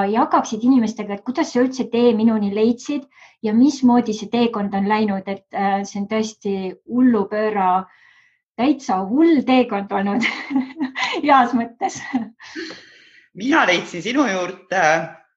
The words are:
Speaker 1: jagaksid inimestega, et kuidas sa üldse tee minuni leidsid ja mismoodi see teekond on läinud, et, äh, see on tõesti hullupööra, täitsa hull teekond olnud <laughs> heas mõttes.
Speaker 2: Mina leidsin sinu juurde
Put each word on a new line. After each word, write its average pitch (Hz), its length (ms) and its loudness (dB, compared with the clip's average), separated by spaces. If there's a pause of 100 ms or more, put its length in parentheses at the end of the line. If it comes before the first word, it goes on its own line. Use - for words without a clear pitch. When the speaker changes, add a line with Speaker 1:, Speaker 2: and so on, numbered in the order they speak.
Speaker 1:
jagaksid 240 540 0
inimestega, 220 500 2
et 196 100 -10
kuidas 294 300 -4
sa 240 80 2
üldse 254 300 -2
tee 240 220 4
minuni 214 380 2
leidsid 233 520 0 (400)
ja 214 100 -2
mismoodi 240 600 4
see 202 160 -8
teekond 226 440 0
on 196 160 0
läinud, 208 380 0
et, 196 260 -8
äh, 196 300 -2
see 202 180 -8
on 202 60 -6
tõesti 220 480 -4 (340)
hullupööra, 208 960 2 (720)
täitsa 254 480 0
hull 285 380 4
teekond 240 480 2
olnud 202 340 0 (480)
<laughs> - 500 -6
heas 269 300 4
mõttes. 233 480 -4 (1300)
Speaker 2:
Mina 269 300 2
leidsin 175 360 -2
sinu 247 240 0
juurde 185 560 -4 (560)